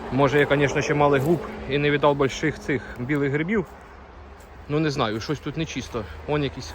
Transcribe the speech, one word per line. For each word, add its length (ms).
Може, 280
я, 120
звісно, 300
ще 120
малий 280
глуп 200
і 80
не 140
віддав 240
більших 440
цих 220
білих 320
грибів. 340
Ну, 100
не 120
знаю, 300
щось 180
тут 180
нечисто. 460
Вон 160
якісь 320